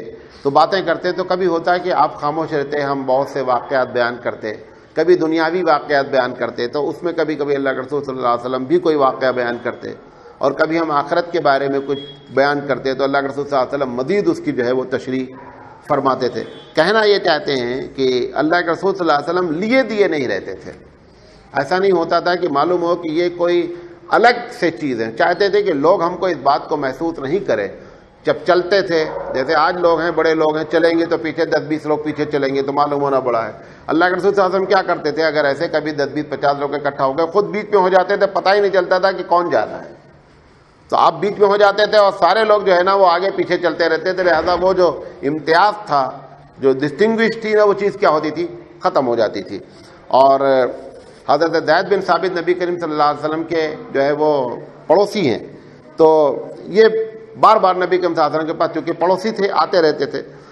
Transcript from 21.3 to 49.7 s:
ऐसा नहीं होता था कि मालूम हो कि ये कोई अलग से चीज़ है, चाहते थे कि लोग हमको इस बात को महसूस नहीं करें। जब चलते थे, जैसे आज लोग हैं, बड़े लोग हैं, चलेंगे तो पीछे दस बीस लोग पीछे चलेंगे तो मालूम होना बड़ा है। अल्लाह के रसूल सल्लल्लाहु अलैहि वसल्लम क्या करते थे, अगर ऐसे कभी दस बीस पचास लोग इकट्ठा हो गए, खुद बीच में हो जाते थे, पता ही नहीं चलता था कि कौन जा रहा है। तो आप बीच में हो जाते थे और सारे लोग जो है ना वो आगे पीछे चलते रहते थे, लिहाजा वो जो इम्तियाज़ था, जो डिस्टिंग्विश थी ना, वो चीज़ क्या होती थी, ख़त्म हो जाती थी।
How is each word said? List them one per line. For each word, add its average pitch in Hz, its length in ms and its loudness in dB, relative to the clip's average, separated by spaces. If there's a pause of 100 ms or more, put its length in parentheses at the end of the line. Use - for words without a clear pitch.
ऐसा 143 220 0
नहीं 196 140 4
होता 170 280 2
था 175 160 0
कि 170 140 -2
मालूम 165 300 0
हो 170 160 0
कि 170 160 -8
ये 175 200 0
कोई 175 280 0 (520)
अलग 220 400 2
से 165 200 -2
चीज़ 127 300 -4
है, 113 140 -6
चाहते 175 340 2
थे 202 120 2
कि 190 120 0
लोग 165 280 2
हमको 180 260 -2
इस 165 140 -2
बात 139 260 2
को 160 100 -2
महसूस 143 400 -6
नहीं 143 240 -4
करें। 104 280 -2 (560)
जब 147 180 0
चलते 180 380 2
थे, 160 220 -2 (300)
जैसे 131 200 -2
आज 170 240 2
लोग 170 220 2
हैं, 170 160 -2
बड़े 160 180 2
लोग 156 220 0
हैं, 156 80 -4
चलेंगे 165 420 2
तो 165 120 0
पीछे 160 280 -4
दस 151 160 0
बीस 151 240 -6
लोग 151 180 -2
पीछे 147 220 -4
चलेंगे 139 360 -2
तो 139 100 -4
मालूम 143 280 0
होना 139 200 0
बड़ा 120 200 -2
है। 107 140 -8 (340)
अल्लाह 165 200 2
के 180 60 0
रसूल 190 180 0
सल्लल्लाहु 190 160 2
अलैहि 190 160 0
वसल्लम - 20 -2
क्या 190 180 2
करते 156 280 -2
थे, 160 100 -2
अगर 151 240 2
ऐसे 143 220 -2
कभी 156 240 -2
दस 139 160 -2
बीस 143 240 -6
पचास 143 260 0
लोग 139 160 -4
इकट्ठा 143 300 -4
हो 135 100 -2
गए, 165 140 0
खुद 190 180 0
बीच 208 280 -6
में 196 60 4
हो 185 100 2
जाते 190 260 4
थे, 196 120 2
पता 185 240 0
ही 202 80 4
नहीं 202 100 2
चलता 185 300 2
था 196 120 2
कि 180 120 -8
कौन 175 260 0
जा 113 120 2
रहा 95 140 -8
है। 80 200 -18 (960)
तो 123 60 0
आप 151 200 4
बीच 185 220 -4
में 202 100 6
हो 202 100 2
जाते 202 280 4
थे 214 120 2
और 202 160 6
सारे 196 300 4
लोग 208 220 2
जो 190 60 4
है 175 100 4
ना 190 120 2
वो 196 120 6
आगे 180 260 2
पीछे 175 260 -2
चलते 170 300 0
रहते 160 260 0
थे, 185 100 -2
लिहाजा 170 320 2
वो 185 180 2
जो 175 140 4 (360)
इम्तियाज़ 160 500 2 (100)
था, 143 180 0 (580)
जो 135 160 4
डिस्टिंग्विश 220 680 0
थी 214 100 0
ना, 208 100 6
वो 202 100 4
चीज़ 196 240 -2
क्या 185 120 2
होती 151 200 0
थी, 165 140 -6 (400)
ख़त्म 170 200 2
हो 120 120 0
जाती 104 260 0
थी। 98 200 -10 (500)